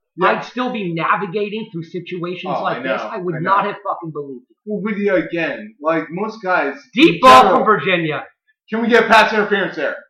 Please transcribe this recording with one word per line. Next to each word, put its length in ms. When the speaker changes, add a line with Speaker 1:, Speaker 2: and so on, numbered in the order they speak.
Speaker 1:
Yeah. 140
Speaker 2:
I'd 140
still 280
be 200
navigating 800
through 120
situations 720
Speaker 1:
Oh, 80
Speaker 2:
like 160
Speaker 1:
I 40
Speaker 2:
this, 200
Speaker 1:
know, 60
Speaker 2:
I 80
would 200
Speaker 1:
I 20
Speaker 2:
not 260
Speaker 1:
know. 80
Speaker 2:
have 160
fucking 240
believed 380
you. 60
Speaker 1:
Well, 180
but 140
yeah, 160
again, 640
like, 300
most 320
guys 340
Speaker 2:
Deep 220
Speaker 1:
in 60
Speaker 2:
ball 240
Speaker 1:
general 160
Speaker 2:
from 60
Virginia. 600
Speaker 1:
Can 140
we 60
get 180
pass 260
interference 440
there? 200